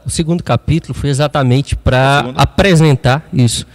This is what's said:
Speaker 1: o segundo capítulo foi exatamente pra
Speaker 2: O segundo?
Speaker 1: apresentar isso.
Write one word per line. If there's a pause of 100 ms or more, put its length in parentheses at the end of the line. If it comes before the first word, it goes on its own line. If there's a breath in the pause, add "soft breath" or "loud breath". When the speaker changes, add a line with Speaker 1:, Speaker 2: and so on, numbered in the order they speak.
Speaker 1:
o
segundo
capítulo
foi
exatamente
pra
Speaker 2:
O
segundo?
Speaker 1:
apresentar
isso.